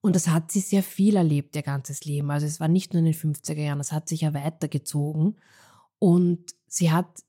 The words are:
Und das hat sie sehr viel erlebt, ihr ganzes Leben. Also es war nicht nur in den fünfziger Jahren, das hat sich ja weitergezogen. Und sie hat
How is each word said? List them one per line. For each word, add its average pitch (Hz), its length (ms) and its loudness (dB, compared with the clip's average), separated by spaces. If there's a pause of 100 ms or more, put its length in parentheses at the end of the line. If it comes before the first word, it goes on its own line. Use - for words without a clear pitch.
Und 190 160 2
das 165 100 0
hat 165 240 0
sie - 80 0
sehr 196 240 0
viel 202 320 2
erlebt, 151 400 2
ihr 147 80 -6
ganzes 139 420 -8
Leben. 143 280 -4
Also 147 140 -2
es 151 120 -6
war 160 80 -2
nicht 180 260 2
nur 175 60 2
in 165 80 4
den 160 80 4
fünfziger 151 480 -4
Jahren, 143 160 -2
das 143 140 -6
hat 156 160 -4
sich 160 140 -4
ja 156 120 0
weitergezogen. 151 1000 -2 (640)
Und 175 520 4 (140)
sie 170 240 0
hat 175 380 -2